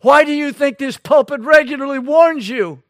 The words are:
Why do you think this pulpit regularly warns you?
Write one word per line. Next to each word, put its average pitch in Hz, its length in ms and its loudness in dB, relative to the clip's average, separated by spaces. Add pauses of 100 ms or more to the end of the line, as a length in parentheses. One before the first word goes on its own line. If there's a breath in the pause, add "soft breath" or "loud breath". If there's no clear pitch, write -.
Why 285 240 4
do 294 80 -4
you 294 180 -4
think 277 280 -4
this 269 180 -8
pulpit 285 460 0
regularly 277 560 0
warns 294 500 0
you? 180 420 -6